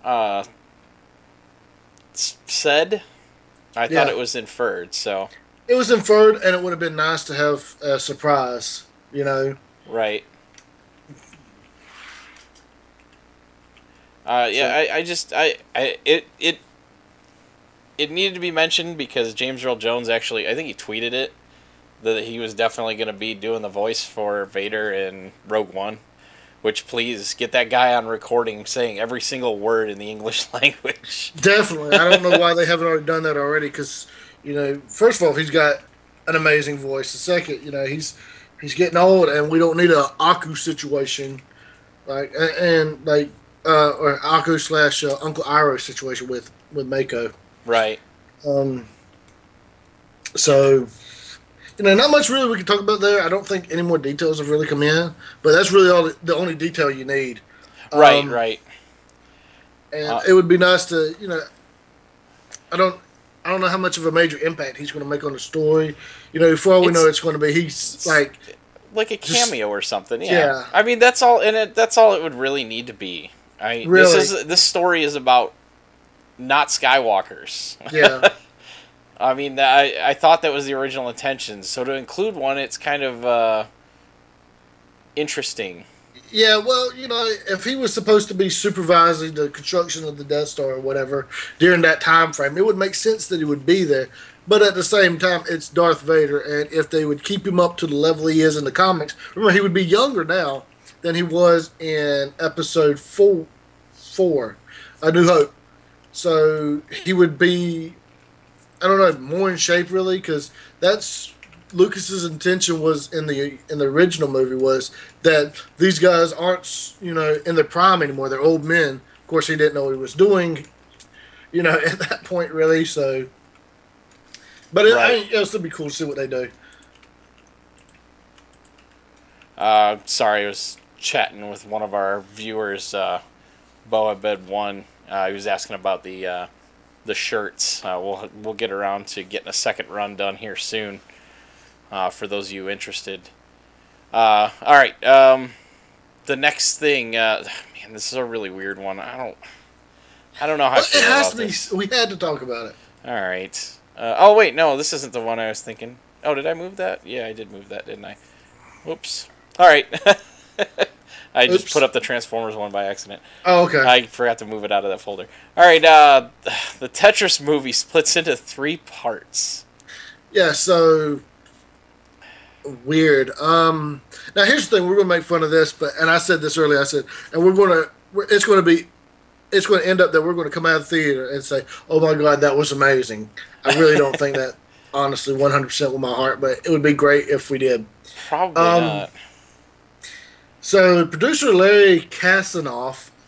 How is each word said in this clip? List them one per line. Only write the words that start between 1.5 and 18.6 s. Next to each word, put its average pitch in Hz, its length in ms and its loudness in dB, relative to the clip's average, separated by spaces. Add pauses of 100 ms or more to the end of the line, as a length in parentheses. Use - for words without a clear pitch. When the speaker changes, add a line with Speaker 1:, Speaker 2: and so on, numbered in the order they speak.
Speaker 1:
s-, - 320 -8
said. 165 560 0 (720)
I 117 120 -2
thought 151 180 2
Speaker 2:
Yeah. - 20 -2
Speaker 1:
it 98 80 -4
was 120 180 -6
inferred, 104 600 -8
so. 98 340 -6 (400)
Speaker 2:
It 240 80 2
was 240 160 -2
inferred, 214 500 6
and 185 140 2
it 180 60 -4
would 180 80 -4
have 170 100 -6
been 165 160 -4
nice 156 280 -2
to 151 100 -10
have 147 460 -4
a 139 200 -2
surprise, 131 840 -4 (260)
you 143 100 -6
know? 135 340 -4 (300)
Speaker 1:
Right. 110 380 -6 (4000)
Uh, 120 240 0
yeah, 127 180 0 (180)
Speaker 2:
So - 60 -6
Speaker 1:
I, - 40 -4
I 165 60 -2
just, 170 300 -8
I, 156 240 0 (180)
I, 123 300 -4
it, 156 220 2 (120)
it, 160 200 -4 (1400)
it 147 120 -4
needed 185 240 -4
to 180 60 -12
be 175 100 -6
mentioned 165 480 -4